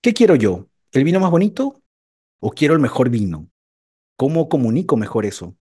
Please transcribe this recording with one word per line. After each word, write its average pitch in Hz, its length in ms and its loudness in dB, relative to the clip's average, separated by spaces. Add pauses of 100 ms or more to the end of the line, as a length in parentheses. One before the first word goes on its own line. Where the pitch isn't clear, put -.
¿Qué 233 120 2
quiero 202 200 4
yo? 101 320 0 (260)
¿El 135 120 2
vino 175 160 2
más 185 100 2
bonito 208 520 -2 (580)
o 104 120 -6
quiero 151 200 2
el 160 80 2
mejor 123 300 0
vino? 90 400 -4 (640)
¿Cómo 160 320 -2
comunico 139 480 0
mejor 107 300 -2
eso? 95 340 -10